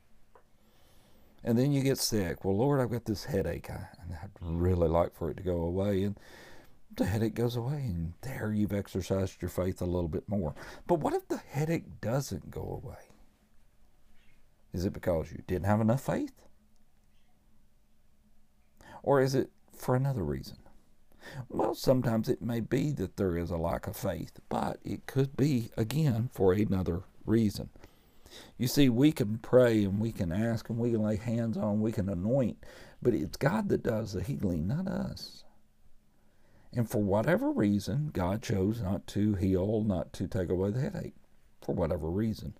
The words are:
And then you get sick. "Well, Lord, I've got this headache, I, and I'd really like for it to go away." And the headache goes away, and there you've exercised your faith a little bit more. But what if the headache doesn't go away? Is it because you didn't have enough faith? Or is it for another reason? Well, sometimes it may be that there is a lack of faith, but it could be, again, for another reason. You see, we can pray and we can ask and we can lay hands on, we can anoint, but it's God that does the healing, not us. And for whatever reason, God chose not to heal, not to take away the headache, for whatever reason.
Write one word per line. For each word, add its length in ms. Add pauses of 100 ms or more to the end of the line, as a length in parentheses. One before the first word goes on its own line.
(1400)
And 140
then 140
you 120
get 140
sick. 480
"Well, 100
Lord, 240
I've 120
got 140
this 200
headache, 440
I, 200 (120)
and 120
I'd 160 (120)
really 460
like 260
for 160
it 80
to 60
go 200
away." 400
And 140 (760)
the 120
headache 300
goes 200
away, 300
and 360
there 300
you've 220
exercised 680
your 80
faith 320
a 40
little 240
bit 180
more. 260 (340)
But 120
what 140
if 140
the 100
headache 640
doesn't 500
go 320
away? 220 (1700)
Is 120
it 60
because 400
you 160
didn't 180
have 140
enough 220
faith? 320 (2750)
Or 180
is 140
it 160 (220)
for 220
another 280
reason? 340 (880)
Well, 280
sometimes 520
it 140
may 180
be 320
that 240
there 220
is 140
a 60
lack 300
of 80
faith, 540
but 340
it 240
could 300
be, 400
again, 560
for 180
another 520 (220)
reason. 440 (880)
You 100
see, 220
we 220
can 280
pray 440
and 160
we 120
can 200
ask 380
and 100
we 120
can 120
lay 140
hands 400
on, 240
we 100
can 180
anoint, 540 (380)
but 120
it's 240
God 320
that 140
does 300
the 100
healing, 440
not 200
us. 560 (1300)
And 160
for 120
whatever 500
reason, 600
God 280
chose 400
not 260
to 280
heal, 480
not 300
to 140
take 220
away 220
the 80
headache, 360 (460)
for 140
whatever 340
reason. 500